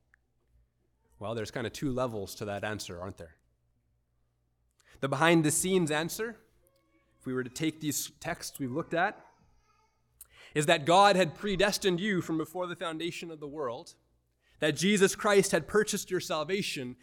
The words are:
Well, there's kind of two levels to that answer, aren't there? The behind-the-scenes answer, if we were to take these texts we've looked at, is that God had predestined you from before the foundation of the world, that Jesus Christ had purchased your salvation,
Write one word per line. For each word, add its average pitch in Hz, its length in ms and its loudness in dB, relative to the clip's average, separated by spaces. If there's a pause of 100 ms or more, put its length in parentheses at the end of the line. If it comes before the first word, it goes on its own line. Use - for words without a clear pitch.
(1200)
Well, 107 160 -6
there's 110 160 -6
kind 123 160 -4
of 101 60 -10
two 139 180 -4
levels 117 440 -4
to 113 100 -10
that 101 180 -6
answer, 98 360 -6
aren't 92 180 -10
there? 82 180 -18 (1700)
The 135 60 -2
behind-the-scenes 160 840 4
answer, 175 480 -4 (800)
if - 80 -16
we 127 60 -4
were 127 100 0
to 123 80 -10
take 160 280 -4
these 147 300 -4 (100)
texts - 380 -10
we've 131 140 -6
looked 160 240 -6
at, 190 280 -2 (1300)
is 147 100 0
that 160 220 4
God 196 280 8
had 180 200 2
predestined 190 640 0
you 190 220 0
from 160 180 -4
before 180 260 -6
the 175 100 -8
foundation 165 540 -8
of 160 100 -14
the 151 80 -12
world, 139 460 -8 (680)
that 151 180 2
Jesus 190 380 4
Christ 202 380 4
had 165 140 0
purchased 214 440 0
your 180 80 0
salvation, 156 840 -4